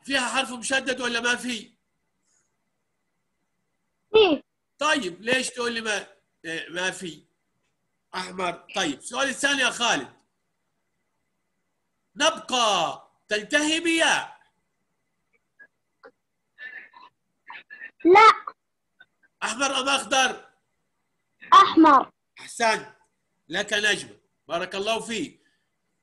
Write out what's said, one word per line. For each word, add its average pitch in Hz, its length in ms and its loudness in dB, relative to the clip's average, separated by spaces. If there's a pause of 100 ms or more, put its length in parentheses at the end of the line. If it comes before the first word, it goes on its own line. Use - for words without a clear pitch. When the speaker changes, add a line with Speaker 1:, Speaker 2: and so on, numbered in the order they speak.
Speaker 1:
فيها 254 260 -4
حرف 240 220 -4
مشدد 262 500 -4
ولا 240 200 -4
ما 240 160 -2
في؟ 240 380 -10 (2500)
Speaker 2:
في. 381 300 4 (360)
Speaker 1:
طيب، 220 440 -4
ليش 247 280 -2
تقول 240 220 -6
لي 226 80 -6
ما، 214 260 -6 (380)
إيه، 160 240 -10
ما 180 220 -6
في؟ 175 340 -12 (920)
أحمر. 185 380 -6 (220)
طيب، 170 240 -4
السؤال 262 300 -6
الثاني 277 340 -2
يا 240 80 2
خالد. - 500 -4 (2000)
نبقى 220 920 0 (200)
تنتهي 294 520 -2
بياء. 311 600 0 (3750)
Speaker 2:
لا. 403 500 6 (880)
Speaker 1:
أحمر 262 380 -4
أم 262 80 -2
أخضر؟ 262 600 0 (1040)
Speaker 2:
أحمر. 311 600 8 (280)
Speaker 1:
أحسنت. 214 560 -2 (520)
لك 202 240 -6
نجمة. 196 480 -2 (280)
بارك 175 260 -6
الله 214 260 -4
فيك. 202 420 -10 (600)